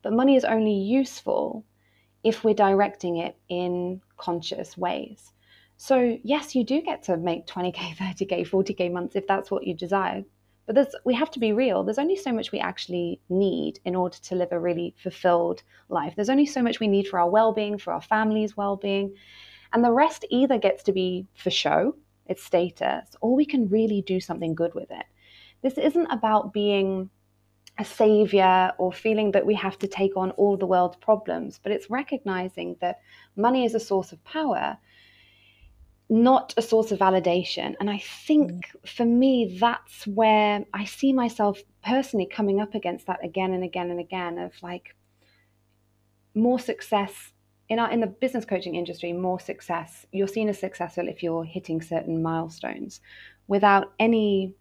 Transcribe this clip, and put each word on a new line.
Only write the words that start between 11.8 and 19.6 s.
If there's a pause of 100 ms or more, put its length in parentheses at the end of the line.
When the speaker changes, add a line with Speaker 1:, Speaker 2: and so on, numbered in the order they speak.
Speaker 1:
There's
only
so
much
we
actually
need
in
order
to
live
a
really
fulfilled (240)
life.
There's
only
so
much
we
need
for
our
well-being,
for
our
family's
well-being. (580)